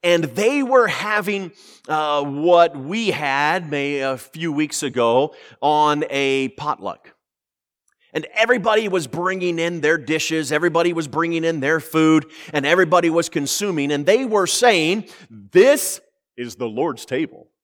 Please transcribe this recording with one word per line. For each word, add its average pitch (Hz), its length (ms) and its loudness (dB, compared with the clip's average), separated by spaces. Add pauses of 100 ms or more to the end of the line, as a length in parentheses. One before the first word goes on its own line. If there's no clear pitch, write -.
and 175 220 2
they 220 380 0
were 247 240 4
having, 202 640 -4 (340)
uh, 147 380 -2
what 165 500 4
we 180 360 -6
had 147 600 -2
may, 143 300 -4
a 135 160 -4
few 160 340 -8
weeks 151 320 -4
ago 123 500 2 (280)
on 151 480 2
a 135 400 -2
potluck. - 640 -10 (1000)
And 156 200 -6
everybody 220 540 2
was 180 200 -2
bringing 175 520 -4
in 170 220 -4
their 156 160 2
dishes, 156 560 -4
everybody 170 400 0
was 165 120 -6
bringing 165 380 -4
in 165 160 -2
their 147 220 -2
food, 160 500 2 (220)
and 147 120 -2
everybody 170 440 4
was 160 180 0
consuming, 151 640 -4
and 143 140 -2
they 226 180 4
were 208 240 0
saying, 196 640 2 (200)
"This 180 720 2 (380)
is 120 180 -12
the 123 100 -8
Lord's 123 400 -6
table." - 440 -8 (140)